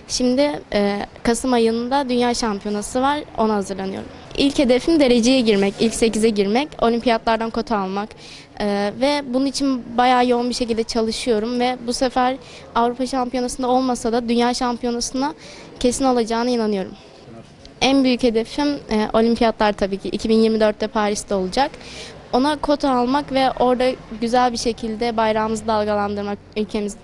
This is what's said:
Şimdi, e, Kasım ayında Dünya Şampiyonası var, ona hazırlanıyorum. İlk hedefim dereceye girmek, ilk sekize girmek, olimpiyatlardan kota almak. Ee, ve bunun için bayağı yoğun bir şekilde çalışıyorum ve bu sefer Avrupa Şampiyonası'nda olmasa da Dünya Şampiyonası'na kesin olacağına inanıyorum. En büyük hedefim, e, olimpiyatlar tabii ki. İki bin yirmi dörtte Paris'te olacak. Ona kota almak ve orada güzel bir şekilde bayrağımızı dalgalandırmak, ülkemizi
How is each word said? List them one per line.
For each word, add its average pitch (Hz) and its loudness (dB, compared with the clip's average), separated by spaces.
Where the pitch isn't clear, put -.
Şimdi, 262 0
e, 202 0
Kasım 247 0
ayında 240 2
Dünya 240 2
Şampiyonası 208 -4
var, 285 0
ona 220 2
hazırlanıyorum. 190 -6
İlk 277 2
hedefim 269 4
dereceye 247 6
girmek, 202 4
ilk 220 2
sekize 220 2
girmek, 208 0
olimpiyatlardan 226 0
kota 220 -4
almak. 196 -4
Ee, 202 0
ve 285 0
bunun 262 2
için 262 -2
bayağı 247 4
yoğun 240 2
bir 233 -2
şekilde 226 -2
çalışıyorum 226 -2
ve 247 0
bu 240 -2
sefer 254 0
Avrupa 240 0
Şampiyonası'nda 247 -4
olmasa 247 0
da 233 -2
Dünya 240 2
Şampiyonası'na 247 -4
kesin 247 0
olacağına 233 0
inanıyorum. 214 0
En 269 4
büyük 254 2
hedefim, 233 0
e, 214 -2
olimpiyatlar 226 2
tabii 196 -2
ki. 196 -6
İki 214 -4
bin 220 6
yirmi 220 4
dörtte 214 0
Paris'te 208 -2
olacak. 190 0
Ona 277 2
kota 285 0
almak 262 0
ve 262 2
orada 254 2
güzel 247 2
bir 233 -6
şekilde 226 -4
bayrağımızı 220 0
dalgalandırmak, 208 -2
ülkemizi 208 -4